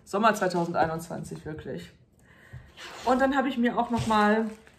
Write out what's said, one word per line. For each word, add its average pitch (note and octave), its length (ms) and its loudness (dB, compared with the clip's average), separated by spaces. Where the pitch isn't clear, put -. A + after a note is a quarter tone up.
Sommer G#3+ 280 2
zweitausendeinundzwanzig, E3+ 1120 -2
wirklich. - 440 -12
Und B3 140 4
dann C4+ 160 2
habe C4 140 0
ich B3+ 80 -6
mir A#3 200 2
auch A#3 120 0
noch A#3 180 -2
mal G#3+ 420 4